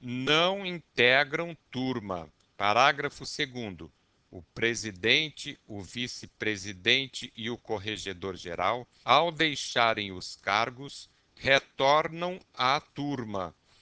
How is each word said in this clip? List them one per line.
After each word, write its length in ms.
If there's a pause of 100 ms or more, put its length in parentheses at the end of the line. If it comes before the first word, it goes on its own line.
não 680
integram 880 (160)
turma. 600 (240)
Parágrafo 720
segundo. 680 (380)
O 120
presidente, 1200
o 140
vice-presidente 1500
e 140
o 80
corregedor-geral, 1300 (160)
ao 300
deixarem 800
os 240
cargos, 720 (280)
retornam 1000 (140)
à 280
turma, 720 (280)